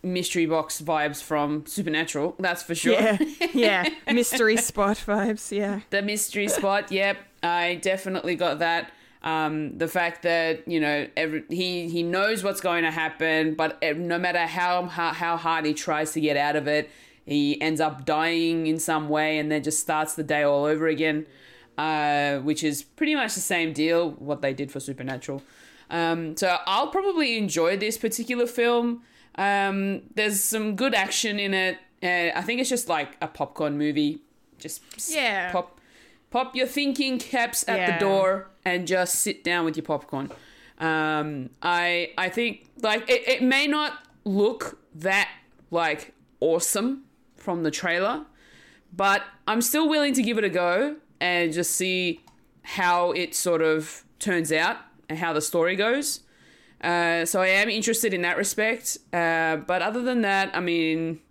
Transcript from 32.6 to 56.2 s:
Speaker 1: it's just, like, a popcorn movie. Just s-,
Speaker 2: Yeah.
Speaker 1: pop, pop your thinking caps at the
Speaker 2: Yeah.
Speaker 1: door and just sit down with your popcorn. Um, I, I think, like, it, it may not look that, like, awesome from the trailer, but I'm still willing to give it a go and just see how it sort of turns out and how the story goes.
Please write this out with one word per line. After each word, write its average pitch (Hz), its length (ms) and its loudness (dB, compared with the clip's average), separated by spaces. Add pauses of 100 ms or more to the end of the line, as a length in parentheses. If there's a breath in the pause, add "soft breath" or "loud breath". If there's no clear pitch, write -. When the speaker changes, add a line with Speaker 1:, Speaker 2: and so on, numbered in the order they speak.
Speaker 1:
it's 247 80 0
just, 247 200 -2
like, 151 320 -2
a 160 60 -4
popcorn 147 500 -4
movie. 147 420 0 (380)
Just - 240 -12 (140)
s-, 311 180 -6
Speaker 2:
Yeah. 208 380 0
Speaker 1:
pop, 180 280 -4 (520 soft breath)
pop 254 240 -2
your 254 100 2
thinking 269 540 0
caps 240 480 -2
at 185 180 0
the 175 80 2
Speaker 2:
Yeah. 170 60 -2
Speaker 1:
door 190 500 2 (160)
and 180 220 0
just 180 280 2
sit - 280 -2
down 175 220 0
with 156 100 0
your 160 80 -4
popcorn. 143 480 -4 (480 loud breath)
Um, 156 720 -2 (120)
I, 175 560 0
I 185 120 0
think, 233 380 -2 (140)
like, 220 280 0
it, 247 180 4
it 254 160 2
may 269 240 4
not 302 260 0 (300)
look 208 560 0 (160)
that, 190 340 0 (420)
like, 160 420 -2 (260)
awesome 196 640 0 (320)
from 170 280 -4
the 156 80 2
trailer, 185 540 -2 (720 soft breath)
but 196 280 2 (220)
I'm 220 160 2
still 302 280 2
willing 294 240 2
to 262 100 2
give 220 140 0
it 220 80 2
a 196 40 2
go 180 460 2 (240)
and 175 320 2
just 165 200 0
see 185 500 0 (400)
how 175 500 2
it 165 240 -2
sort 165 260 2
of 156 420 0 (160)
turns 165 320 0
out 170 260 0 (320)
and 156 80 -6
how 165 160 -2
the 151 80 2
story 170 340 0
goes. 240 460 0 (600 soft breath)